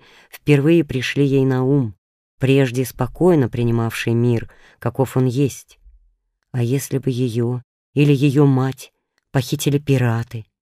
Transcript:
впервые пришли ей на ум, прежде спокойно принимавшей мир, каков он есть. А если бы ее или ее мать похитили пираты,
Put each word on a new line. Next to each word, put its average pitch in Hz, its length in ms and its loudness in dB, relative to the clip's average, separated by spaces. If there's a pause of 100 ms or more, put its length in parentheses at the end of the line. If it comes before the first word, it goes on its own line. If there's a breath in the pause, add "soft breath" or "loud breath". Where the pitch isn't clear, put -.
(300 soft breath)
впервые 147 540 2
пришли 139 420 -2
ей 135 180 2
на 131 200 0
ум, 131 320 0 (420)
прежде 131 480 0
спокойно 143 640 0
принимавшей 117 640 -2
мир, 117 400 0 (240 soft breath)
каков 123 400 -4
он 131 80 2
есть. 131 540 -4 (720)
А 127 100 -4
если 131 380 -2
бы 139 100 -4
ее 120 540 -4 (320)
или 147 180 4
ее 143 320 4
мать 131 480 -2 (380)
похитили 143 480 -2
пираты, 117 680 -2 (160)